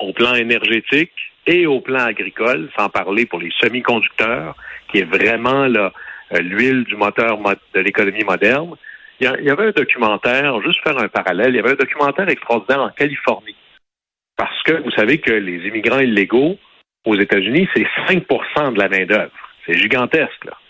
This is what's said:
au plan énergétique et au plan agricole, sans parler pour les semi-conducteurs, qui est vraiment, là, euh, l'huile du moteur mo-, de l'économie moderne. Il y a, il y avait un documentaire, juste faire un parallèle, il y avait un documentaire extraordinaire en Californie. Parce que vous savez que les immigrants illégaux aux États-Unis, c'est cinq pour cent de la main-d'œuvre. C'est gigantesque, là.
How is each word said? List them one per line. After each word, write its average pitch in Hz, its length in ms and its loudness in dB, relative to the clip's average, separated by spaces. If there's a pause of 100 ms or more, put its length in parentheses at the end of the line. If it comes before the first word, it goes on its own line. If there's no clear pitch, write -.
au 95 120 -6
plan 120 220 2
énergétique 117 800 0 (340)
et 175 200 4
au 139 140 2
plan 131 260 -2
agricole, 113 680 -2
sans 104 120 0
parler 101 380 0
pour 85 140 -6
les 85 100 -8 (100)
semi-conducteurs, 120 960 -2 (340)
qui 101 80 0
est 92 60 2
vraiment, 117 600 2
là, 104 260 2 (420)
euh, 87 60 2
l'huile 117 440 2
du 104 120 -6
moteur 104 420 0
mo-, 104 120 0 (240)
de 95 60 2
l'économie 101 440 0
moderne. 113 500 0 (460)
Il 131 40 0
y - 20 2
a, 131 120 0
il 143 80 -4
y 139 40 4
avait 190 180 2
un - 20 4
documentaire, 123 920 0
juste 170 200 0
faire 147 160 -2
un 107 100 -2
parallèle, 95 420 0
il 127 60 0
y 113 40 2
avait 117 120 2
un 135 40 2
documentaire 143 520 0
extraordinaire 131 540 0
en 107 80 -2
Californie. 131 680 -4 (800)
Parce - 280 -4
que 156 180 2
vous 127 80 -4
savez 113 280 2
que - 120 -2
les 92 380 -2
immigrants 113 320 -2
illégaux 123 580 2 (480)
aux 214 100 2
États-Unis, 196 580 2
c'est - 120 2 (200)
cinq 180 180 2
pour 127 180 0 (140)
cent 147 160 0
de 104 60 0
la 98 100 2
main-d'œuvre. 95 420 0 (360)
C'est - 120 0
gigantesque, 127 680 0
là. - 80 -14 (180)